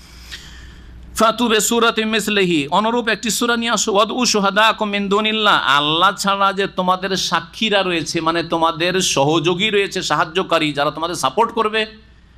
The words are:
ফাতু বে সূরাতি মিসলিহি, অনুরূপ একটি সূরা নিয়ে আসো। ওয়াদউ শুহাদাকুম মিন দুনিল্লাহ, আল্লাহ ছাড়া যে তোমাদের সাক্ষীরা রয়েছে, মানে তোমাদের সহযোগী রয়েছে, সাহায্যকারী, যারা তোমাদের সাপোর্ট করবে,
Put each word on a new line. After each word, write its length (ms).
ফাতু 340
বে 120
সূরাতি 440
মিসলিহি, 640
অনুরূপ 420
একটি 220
সূরা 260
নিয়ে 160
আসো। 220
ওয়াদউ 300
শুহাদাকুম 640
মিন 200
দুনিল্লাহ, 460
আল্লাহ 600
ছাড়া 380
যে 140
তোমাদের 500
সাক্ষীরা 680
রয়েছে, 380
মানে 220
তোমাদের 580
সহযোগী 680
রয়েছে, 320
সাহায্যকারী, 720
যারা 180
তোমাদের 260
সাপোর্ট 360
করবে, 340